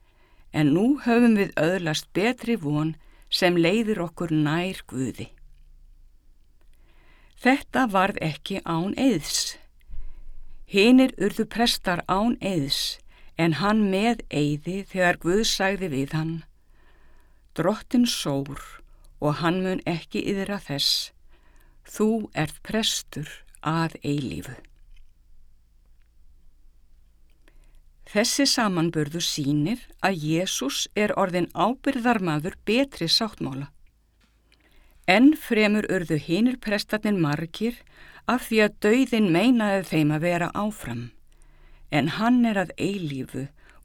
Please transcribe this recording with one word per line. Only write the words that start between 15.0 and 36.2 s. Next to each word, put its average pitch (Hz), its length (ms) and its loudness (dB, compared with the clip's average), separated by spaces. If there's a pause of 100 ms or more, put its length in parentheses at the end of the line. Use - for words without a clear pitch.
Guð 185 260 2
sagði 190 460 -2
við 135 240 -4
hann: 160 200 -2 (1200)
„Drottinn 214 500 0
sór 139 560 -4 (540)
og 151 260 -2
hann 175 200 0
mun 185 200 -2
ekki - 400 -6
iðra 196 400 -4
þess. - 480 -4 (720)
Þú 214 500 -2
ert - 300 -6
prestur - 680 -4 (280)
að 160 440 -2
eilífu.“ 143 540 -4 (3500)
Þessi 240 320 2
samanburður 170 800 0
sýnir 147 540 0 (180)
að 185 240 -2
Jesús 175 680 -2
er 208 240 0
orðinn 180 340 0
ábyrgðarmaður 202 1120 -2
betri 240 480 -2
sáttmála. 139 640 -4 (1400)
Enn 240 260 8
fremur 214 560 0
urðu 165 320 0